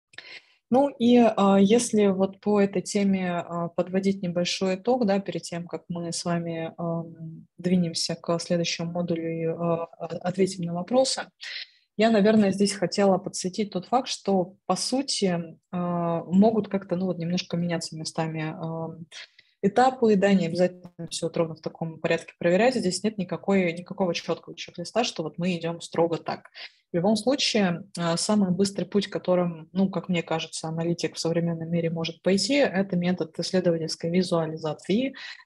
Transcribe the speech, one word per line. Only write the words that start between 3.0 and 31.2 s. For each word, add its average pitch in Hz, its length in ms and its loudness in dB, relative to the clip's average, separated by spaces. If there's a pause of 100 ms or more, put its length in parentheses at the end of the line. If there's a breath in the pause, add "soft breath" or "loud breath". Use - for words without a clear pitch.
э, 170 300 -6
подводить 190 480 0
небольшой 175 520 -2
итог, 240 300 0
да, 196 140 2
перед 170 220 -6
тем, 170 260 -10
как 160 220 -10
мы 170 240 -6
с - 100 -6
вами, 165 560 -4
эм, 165 680 -8 (120)
двинемся 175 580 0
к 170 240 -4
следующему 170 540 -2
модулю 170 360 -2 (120)
и, - 60 -4
э, 160 40 -2
о-, 165 340 -2 (360)
ответим 185 420 -2
на 170 100 -4
вопросы, 202 500 0 (760 loud breath)
я, 220 140 6
наверное, 214 400 6
здесь 196 220 2
хотела 190 460 2
подсветить 190 520 -6
тот 180 160 -6
факт, 254 220 0
что, 190 460 -2 (120)
по 185 100 2
сути, 254 500 0 (460)
э, 180 40 -4 (500)
могут 208 420 4
как-то, 196 280 -4
ну, 185 100 -2
вот 170 120 -4
немножко 175 380 -4
меняться 165 400 -4
местами, 160 440 -6 (120)
эм, 165 540 -8 (560 loud breath)
этапы, 233 540 4
да, 196 160 4
не 175 140 4
обязательно 180 440 0 (180)
всё - 180 -6
вот 160 100 -6
ровно 160 180 -2
в - 60 -18
таком 165 380 -8
порядке 165 400 -4
проверять. 196 360 4
Здесь 185 280 -2
нет 214 140 -2
никакой, 180 560 0
никакого 175 420 -4
чёткого - 400 -6
чек-листа, - 480 -4
что 208 200 -4
вот 151 160 -10
мы 175 180 0
идём 165 240 -6
строго 165 360 0
так. - 320 -8 (440 loud breath)
В 175 40 0
любом 202 200 2
случае, 208 640 0 (160)
э, 170 180 0
самый 202 340 2
быстрый 190 340 0
путь, 196 240 0
которым, 175 640 -2
ну, 185 180 2
как - 180 -6
мне 170 140 0
кажется, 160 460 -6
аналитик 165 460 -4
в - 40 -10
современном 165 520 -2